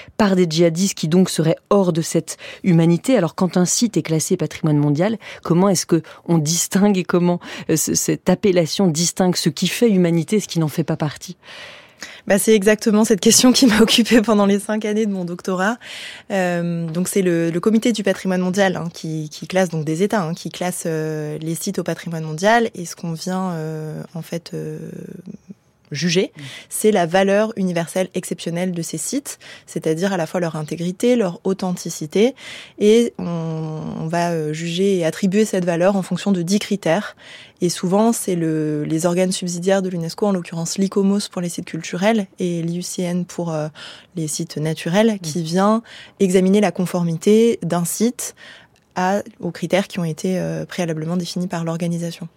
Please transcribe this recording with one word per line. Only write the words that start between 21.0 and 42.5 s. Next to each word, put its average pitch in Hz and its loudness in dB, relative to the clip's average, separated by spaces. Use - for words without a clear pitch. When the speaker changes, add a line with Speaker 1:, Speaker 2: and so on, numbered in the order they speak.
Speaker 2:
les 160 -6
sites 190 -6
au - -6
patrimoine 165 -6
mondial. 202 2
Et 175 -10
ce - -12
qu'on 170 -8
vient, 185 -4
euh, 156 -8
en 165 -8
fait, 170 -10
euh, 156 -8
juger, 170 0
Speaker 1:
Mmh. 147 -18
Speaker 2:
c'est - 2
la 180 2
valeur 196 2
universelle 185 -2
exceptionnelle 180 -4
de 170 -4
ces 160 -8
sites, - -8
c'est-à-dire 165 -2
à 185 -2
la 160 -2
fois - -6
leur 170 -2
intégrité, 170 0
leur 180 -2
authenticité, 185 0
et 226 4
on, 160 -6
on 160 -6
va, 170 -2
euh, 156 -4
juger 175 0
et 165 0
attribuer 196 2
cette 185 -2
valeur 180 2
en 185 0
fonction 185 -2
de 180 2
dix 190 0
critères. 190 -2
Et 175 2
souvent, 202 2
c'est 190 -4
le, 156 -2
les 156 -2
organes 185 2
subsidiaires 180 0
de 185 -4
l'unesco, 170 -4
en 202 2
l'occurrence 170 -4
l'icomos 196 2
pour 180 -6
les 175 -4
sites - -8
culturels 190 0
et 175 -2